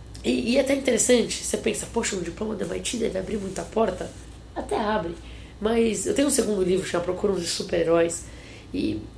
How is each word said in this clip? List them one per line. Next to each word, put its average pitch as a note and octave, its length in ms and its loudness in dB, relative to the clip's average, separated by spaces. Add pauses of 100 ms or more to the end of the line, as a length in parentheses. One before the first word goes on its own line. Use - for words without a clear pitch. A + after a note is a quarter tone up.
(240)
e, B3 280 2
e B3+ 40 4
é C#4 60 6
até C4+ 120 4
interessante, A#3+ 680 4
você - 140 0
pensa, - 340 -2
"Poxa, G#3+ 240 -2
um F3+ 60 -2
diploma G#3+ 320 -4
do F#3+ 100 -4
M F3+ 140 -4
I - 20 -8
T F#3 160 -4
deve A3 220 0
abrir F#3+ 180 -4
muita F#3+ 260 -4
porta." F#3+ 480 0 (460)
Até G4+ 200 -4
abre. G3+ 380 0 (460)
Mas G#3+ 460 2
eu - 80 2
tenho C#4+ 140 4
um - 20 2
segundo G3+ 320 2
livro, F#3 240 2
chama F3 180 0
Procura F#3 300 0
um F3 60 -2
Super-Heróis, E3+ 840 2 (480)
e - 280 0 (180)